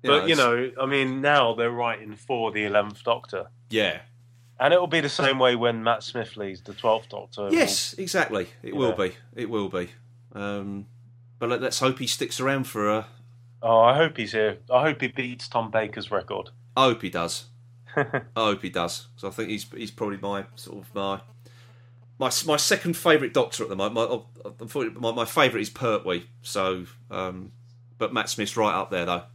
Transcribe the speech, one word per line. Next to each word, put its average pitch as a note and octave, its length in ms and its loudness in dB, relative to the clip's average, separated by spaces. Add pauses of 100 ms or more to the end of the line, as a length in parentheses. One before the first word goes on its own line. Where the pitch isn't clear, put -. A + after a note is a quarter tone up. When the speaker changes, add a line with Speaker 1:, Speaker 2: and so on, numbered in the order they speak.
Speaker 1:
You - 80 0
Speaker 2:
But, D3 100 6
Speaker 1:
know, - 60 -2
Speaker 2:
you E3 60 4
Speaker 1:
it's D3+ 60 6 (380)
Speaker 2:
know, C3 60 -4
I C3+ 40 0
mean, C3+ 340 0
now C#3 340 6
they're A#2 160 0
writing A2 460 -4
for A2+ 340 -2
the G#2+ 140 -2
Eleventh G#2 400 0
Doctor. G#2 440 -2 (220)
Speaker 1:
Yeah. G2+ 300 2 (580)
Speaker 2:
And C#3 140 4
it'll F3+ 140 6
be D#3+ 140 2
the C#3+ 80 -2
same C#3 300 0
way B2+ 160 6
when A#2 300 0
Matt A#2 180 2
Smith - 340 -8
leads G2 260 -8
the G2+ 100 -18
Twelfth A2+ 380 0
Doctor. G2+ 420 -8
Speaker 1:
Yes, - 460 0
exactly. D#3+ 500 -2 (140)
It A#2 80 -12
Speaker 2:
You - 60 -6
Speaker 1:
will B2+ 200 2
Speaker 2:
know. - 0 - (120)
Speaker 1:
be. F#2 80 -8 (180)
It A#2 160 -8
will G#2 180 -2
be. F2+ 220 -4 (440)
Um, G2+ 520 -8 (520)
but A#2 100 -2
let, B2 140 0
let's C3 160 -2
hope C3 200 2
he B2+ 80 -6
sticks - 340 -4
around C3+ 240 0
for G#2 260 0
a A2 160 0 (560)
Speaker 2:
Oh, A2+ 180 8
I A#2+ 160 10
hope D#3 200 2
he's G#2+ 160 -6
here. G#2+ 260 2 (120)
I B2+ 120 6
hope D3 180 2
he C3 80 -2
beats B2 400 -8
Tom A2+ 220 -2
Baker's A2 400 -2
record. G2 400 -4 (260)
Speaker 1:
I C3+ 80 4
hope B2 180 2
he G2 80 -6
does. E2+ 360 -6 (240)
Speaker 2:
<laughs> - 260 -12
Speaker 1:
I C#3 260 -2 (140)
hope G#2+ 260 0
he F#2 80 -6
does. F2 360 -4 (100)
'Cause - 160 -18
I - 20 -18
think A2 160 -6
he's, G#2 200 -6
he's A2 200 -12
probably G2+ 280 -6
my, G2 260 -6 (100)
sort - 300 -16
of, - 100 -20
my, G2 260 -4 (1000)
my, C3 120 0 (160)
my D3+ 120 2
second F3+ 400 0
favourite D3+ 340 4
Doctor A#2+ 300 0
at F#2 80 -6
the F#2+ 60 -6
moment. G2+ 180 -2
My, A#2 80 0 (480)
uh, - 100 -20
unfortunately, A#2 400 -6
my, A#2 120 0
my A#2 120 -2
favourite A#2 380 2
is G#2+ 80 -6
Pertwee. F#2+ 560 -2 (160)
So, F#2+ 420 -2 (260)
um, F#2 420 -8 (460)
but A2+ 140 -2
Matt A#2 160 -2
Smith's - 300 -4
right G#2+ 160 2
up F#2+ 160 -2
there, F2 160 -2
though. F2 180 -2 (100)